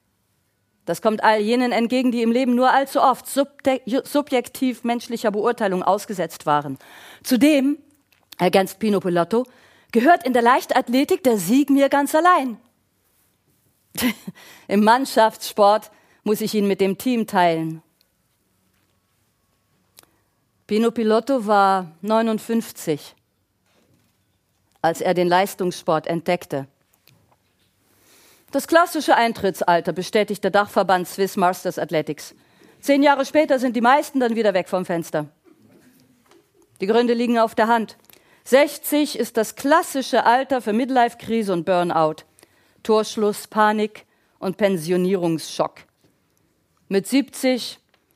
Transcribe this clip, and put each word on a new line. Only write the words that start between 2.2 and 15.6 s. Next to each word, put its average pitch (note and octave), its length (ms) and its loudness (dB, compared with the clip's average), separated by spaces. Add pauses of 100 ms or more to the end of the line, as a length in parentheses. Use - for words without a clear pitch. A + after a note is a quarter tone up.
im A3+ 100 0
Leben B3 240 0
nur B3+ 160 2
allzu C#4 280 0
oft - 280 0
subte-, C4+ 560 -2
ju-, C4 200 -4
subjektiv B3+ 800 -4
menschlicher A#3 480 -4
Beurteilung G3+ 540 -2
ausgesetzt F#3 640 -4
waren. D3 320 -2 (440)
„Zudem“, C#4 560 2 (600)
ergänzt F#3 420 0
Pino G#3 180 0
Pilotto, F3+ 480 -2 (440)
„gehört D4 360 4
in B3+ 80 -2
der A#3+ 80 2
Leichtathletik C4 800 2
der A#3 140 4
Sieg B3 320 0
mir C#4 180 4
ganz C#4 260 0
allein. D#4 440 2 (1400)
<laughs> A#3+ 200 -2 (540)
Im G3+ 160 2
Mannschaftssport A3 1080 2 (340)